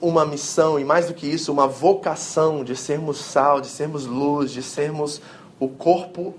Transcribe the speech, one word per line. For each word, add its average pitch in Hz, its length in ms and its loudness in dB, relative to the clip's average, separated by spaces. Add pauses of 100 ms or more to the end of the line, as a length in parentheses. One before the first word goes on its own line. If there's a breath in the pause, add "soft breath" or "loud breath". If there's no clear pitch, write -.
uma 165 240 4
missão 151 520 2
e 139 60 0
mais 170 240 4
do 170 60 -6
que 151 140 -8
isso, 156 220 -2
uma 143 160 4
vocação 156 960 0
de 123 140 -6
sermos 147 440 -4
sal, 139 420 4
de - 60 -10
sermos 147 380 -8
luz, 139 460 0
de 120 100 -8
sermos 147 600 -4 (380 loud breath)
o 135 80 0
corpo 175 720 -2